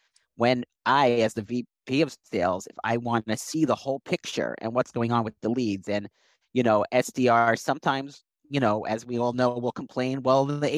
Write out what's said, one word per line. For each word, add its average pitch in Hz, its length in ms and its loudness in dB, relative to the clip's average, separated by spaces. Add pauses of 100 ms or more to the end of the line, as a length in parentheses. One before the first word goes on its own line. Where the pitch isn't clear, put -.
(360)
when 120 280 0 (220)
I, 135 180 4 (240)
as - 60 -4
the 107 180 -6
V 120 140 -4 (220)
P 135 140 0
of 143 140 -2 (160)
sales, 92 360 -2
if - 100 -18 (140)
I 117 40 2 (120)
wanna 113 280 0 (140)
see 156 160 0
the 120 180 2
whole 139 160 -4 (140)
picture - 480 -4
and 113 140 -6
what's 127 160 0
going 117 240 -2
on 117 100 2
with 110 160 -8
the 110 80 -2
leads 113 400 -2
and, 101 180 -2 (460)
you 127 100 2
know, 107 280 4
S 127 160 2 (100)
D 123 120 4
R 117 260 6
sometimes, 139 680 -4 (260)
you 139 100 0
know, 107 340 2
as 113 120 -6
we 123 120 -4
all 120 140 0
know, 123 260 2
will 120 140 -4 (120)
complain, 131 440 -4
"Well, 135 180 4
the 147 220 -2 (100)